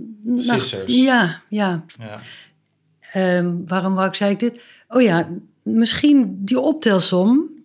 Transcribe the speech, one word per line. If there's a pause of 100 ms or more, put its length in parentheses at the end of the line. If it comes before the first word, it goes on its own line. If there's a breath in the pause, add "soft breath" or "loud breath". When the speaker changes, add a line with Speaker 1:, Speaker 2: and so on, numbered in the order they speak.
(240)
Speaker 1:
nacht-
Speaker 2:
Sissers.
Speaker 1:
Ja,
ja. (140)
Speaker 2:
Ja. (920 loud breath)
Speaker 1:
Ehm, (160)
waarom
wou
ik,
zei
ik
dit? (280 loud breath)
Oh
ja, (340)
misschien
die
optelsom. (160)